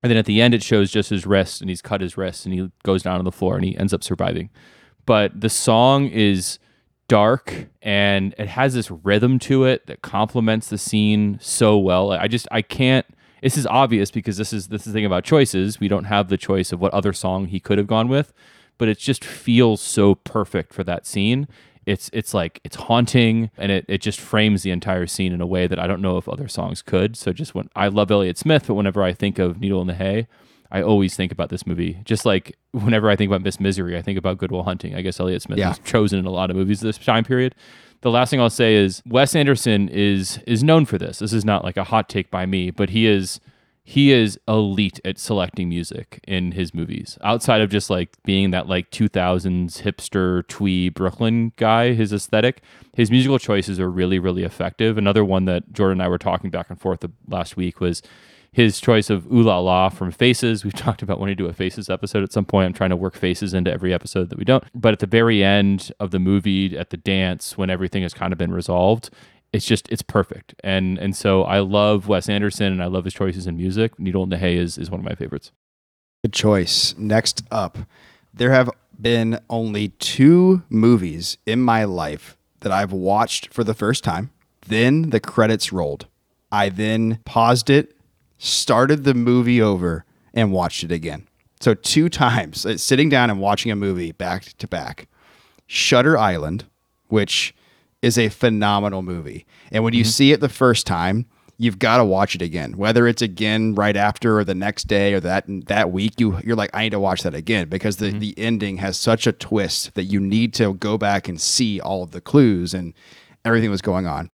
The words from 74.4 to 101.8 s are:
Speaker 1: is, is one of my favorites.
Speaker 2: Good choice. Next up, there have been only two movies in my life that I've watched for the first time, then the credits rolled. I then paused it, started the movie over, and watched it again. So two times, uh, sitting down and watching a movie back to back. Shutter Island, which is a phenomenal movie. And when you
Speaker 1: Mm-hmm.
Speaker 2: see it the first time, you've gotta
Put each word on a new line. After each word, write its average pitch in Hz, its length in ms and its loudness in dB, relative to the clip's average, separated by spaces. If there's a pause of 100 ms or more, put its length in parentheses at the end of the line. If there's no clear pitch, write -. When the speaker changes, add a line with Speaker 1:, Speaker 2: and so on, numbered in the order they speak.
Speaker 1:
is, 87 220 -2
is 82 120 -10
one 92 120 -8
of 95 40 -10
my - 100 -8
favorites. - 360 -12 (720)
Speaker 2:
Good 104 80 -2
choice. - 640 2
Next 107 540 -2
up, 104 260 -6 (560)
there 123 180 2
have 127 180 6 (320)
been 113 360 0 (120)
only 107 400 -2
two 175 800 4
movies 101 760 2
in 110 140 -2
my 113 240 2
life 82 540 -6 (240)
that 101 100 -4
I've 95 220 -2
watched 98 600 -2
for 117 120 -2
the 110 80 -2
first 113 280 -2
time, 98 300 -4 (340)
then 127 440 2
the 117 100 2
credits 110 540 0
rolled. 76 340 -6 (460)
I 101 160 2
then 110 560 -2
paused 117 440 2
it, 143 220 4 (460)
started 135 640 2
the 139 100 4
movie 123 480 4
over, 90 420 0 (300)
and 110 180 2
watched 87 320 -2
it 82 80 -6
again. 82 360 -8 (340)
So 117 120 4
two 156 360 0
times, 120 560 -2
uh, 104 120 -4
sitting 139 300 2
down 127 220 2
and 101 100 -2
watching 101 320 -2
a 104 40 -2
movie 92 360 -4
back 90 320 -6 (140)
to - 100 -12
back. - 400 -10 (600)
Shutter 135 500 2
Island, 90 480 -2 (420)
which - 480 0 (460)
is 120 160 2
a 113 120 2
phenomenal 104 720 0
movie. 87 440 -10 (260)
And 110 120 0
when 117 100 0
you 117 100 4
Speaker 1:
Mm-hmm. 110 60 2
Speaker 2:
see 135 220 4
it 147 100 4
the 143 80 0
first 123 360 2
time, 95 400 -2 (320)
you've 110 220 -2
gotta 120 260 4